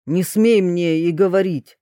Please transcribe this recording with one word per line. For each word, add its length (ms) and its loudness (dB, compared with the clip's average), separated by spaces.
не 180 -2
смей 380 2
мне 380 0
и 120 -2
говорить, 720 -2